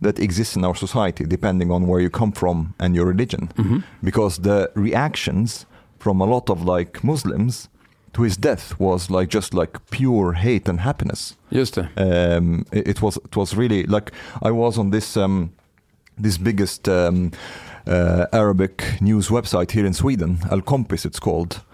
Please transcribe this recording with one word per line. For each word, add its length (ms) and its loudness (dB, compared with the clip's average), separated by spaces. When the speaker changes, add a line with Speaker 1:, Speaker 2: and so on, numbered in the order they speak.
Speaker 1:
that 180 0
exists 380 -2
in 80 0
our 120 0
society, 480 -2
depending 460 0
on 160 2
where 140 4
you 100 2
come 220 0
from 460 -2
and 160 2
your 120 2
religion. 520 -2
Speaker 2:
Mm-hmm. 200 2
Speaker 1:
Because 400 0
the 320 2
reactions 920 -2
from 220 0
a 60 2
lot 240 0
of, 140 -2
like, 400 -2
Muslims 640 -2
to 100 0
his 140 2
death 420 -2
was, 320 0
like, 180 2
just, 260 -2
like, 240 -2
pure 420 2
hate 360 0
and 120 -2
happiness. 540 -4
Speaker 2:
Just 220 0
det. 140 -2
Speaker 1:
Um, 360 2
it, 160 0
it 140 0
was, 140 0
it 200 -8
was 200 0
really, 300 2
like, 260 0
I 80 2
was 280 2
on 120 2
this, 260 -2
um, 340 0
this 160 2
biggest, 500 0
um, 440 2
uh, 460 2
Arabic 500 2
news 280 2
website 440 0
here 140 2
in 80 0
Sweden, 440 0
Al 120 2
Kompis 420 -2
it's 160 -6
called. 400 -2